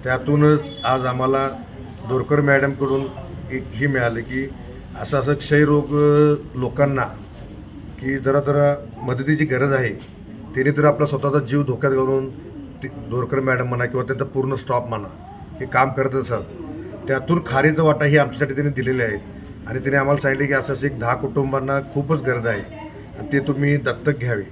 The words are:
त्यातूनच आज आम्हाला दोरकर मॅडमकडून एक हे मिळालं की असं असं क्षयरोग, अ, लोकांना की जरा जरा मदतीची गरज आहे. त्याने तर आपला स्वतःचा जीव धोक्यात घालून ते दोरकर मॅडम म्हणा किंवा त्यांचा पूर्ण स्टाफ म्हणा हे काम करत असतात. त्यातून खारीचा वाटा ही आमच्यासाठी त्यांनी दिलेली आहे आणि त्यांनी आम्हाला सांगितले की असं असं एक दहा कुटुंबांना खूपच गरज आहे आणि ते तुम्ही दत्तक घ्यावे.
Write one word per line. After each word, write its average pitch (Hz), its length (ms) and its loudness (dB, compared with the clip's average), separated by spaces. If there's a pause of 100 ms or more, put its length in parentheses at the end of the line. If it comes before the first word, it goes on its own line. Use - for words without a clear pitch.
त्यातूनच 147 560 4 (240)
आज 127 220 2
आम्हाला 131 440 2 (600)
दोरकर 131 320 2
मॅडमकडून 135 680 2 (440)
एक 131 120 -6 (100)
हे 127 140 0
मिळालं 120 320 0
की 131 300 -6 (520)
असं 139 180 0
असं 131 140 2
क्षयरोग, 147 520 4
अ, 147 500 6 (200)
लोकांना 131 460 0 (960)
की 135 180 -4
जरा 135 220 2
जरा 143 360 4 (260)
मदतीची 139 440 2
गरज 135 280 2
आहे. 127 200 2 (600)
त्याने 131 160 4
तर 147 140 4
आपला 147 200 6
स्वतःचा 143 340 2
जीव 139 240 0
धोक्यात 135 300 0
घालून 135 360 0 (540)
ते 135 40 -8
दोरकर 127 520 -4
मॅडम 127 280 2
म्हणा 123 180 -2
किंवा 123 180 -2
त्यांचा 120 220 -4
पूर्ण 135 300 -2
स्टाफ 123 340 -2
म्हणा 107 180 -6 (520)
हे 131 60 -6
काम 131 240 4
करत 135 260 0
असतात. 117 260 -2 (680)
त्यातून 135 400 0
खारीचा 147 360 4
वाटा 151 220 4
ही 143 120 6
आमच्यासाठी 139 360 2
त्यांनी 143 200 0
दिलेली 127 300 0
आहे 107 140 -2 (500)
आणि 120 120 -4
त्यांनी 135 160 0
आम्हाला 139 260 4
सांगितले 135 260 2
की 139 60 0
असं 135 200 0
असं 127 120 -4
एक 131 140 -2
दहा 117 160 2
कुटुंबांना 135 640 -2 (140)
खूपच 143 280 0
गरज 120 260 0
आहे 101 140 -2 (580)
आणि - 120 -10
ते 139 80 4
तुम्ही 143 380 2
दत्तक 131 420 -2
घ्यावे. 117 320 -2